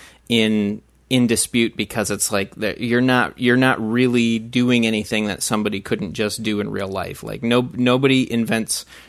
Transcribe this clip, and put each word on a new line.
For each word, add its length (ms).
in, 520
in 180
dispute, 480
because 340
it's 220
like 240
that 240
you're 220
not, 360
you're 200
not 280
really 540
doing 480
anything 400
that 160
somebody 380
couldn't 320
just 280
do 200
in 100
real 160
life. 340
Like, 220
no, 300
nobody 580
invents 540